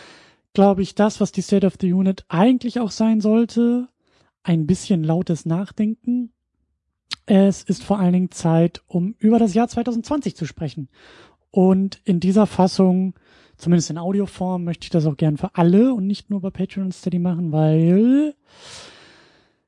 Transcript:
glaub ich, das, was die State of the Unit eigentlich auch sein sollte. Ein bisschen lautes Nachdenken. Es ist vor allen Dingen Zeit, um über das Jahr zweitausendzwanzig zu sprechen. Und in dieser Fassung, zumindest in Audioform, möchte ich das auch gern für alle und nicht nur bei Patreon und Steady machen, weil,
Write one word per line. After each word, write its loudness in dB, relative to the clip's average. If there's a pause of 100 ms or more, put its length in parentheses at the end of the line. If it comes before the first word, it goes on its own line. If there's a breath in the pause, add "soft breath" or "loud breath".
(540 loud breath)
glaub 4
ich, -6
das, 0
was -2
die -4
State 0
of -2
the 0
Unit -2
eigentlich 0
auch -4
sein 0
sollte. 0 (540)
Ein 0
bisschen 0
lautes -2
Nachdenken. -4 (960)
Es 2
ist -6
vor -2
allen 2
Dingen 0
Zeit, 0
um -4
über 2
das 2
Jahr 0
zweitausendzwanzig -6
zu -8
sprechen. -10 (600 soft breath)
Und 2
in 0
dieser 2
Fassung, 0 (440 soft breath)
zumindest 0
in -8
Audioform, -4
möchte -8
ich -18
das 2
auch -2
gern 0
für -8
alle 4
und -4
nicht -6
nur -4
bei -8
Patreon -6
und -8
Steady -6
machen, -2
weil, 2 (1300 loud breath)